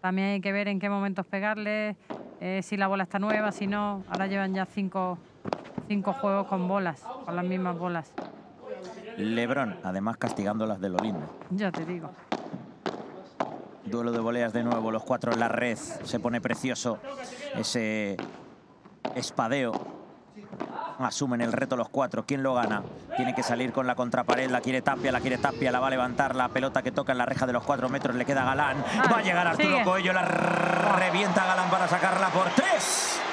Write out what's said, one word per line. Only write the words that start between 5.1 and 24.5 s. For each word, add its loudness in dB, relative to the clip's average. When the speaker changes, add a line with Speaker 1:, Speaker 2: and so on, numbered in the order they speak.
Speaker 1:
cinco 0
juegos 0
con 0
bolas, 0
con -4
las -2
mismas -2
bolas. -4
Speaker 2:
Lebron, 0
además -2
castigándolas -2
de -2
lo -2
lindo. -4
Speaker 1:
Ya -2
te -6
digo. -8
Speaker 2:
Duelo -2
de 0
voleas 0
de 0
nuevo, 0
los -2
cuatro 0
en 2
la 4
red. 0
Se -6
pone -2
precioso -2
ese 0
espadeo. -2
Asumen -2
el 0
reto 0
los -2
cuatro. -2
¿Quién -2
lo 2
gana? 0
Tiene 0
que -2
salir 0
con 0
la 2
contrapared. 0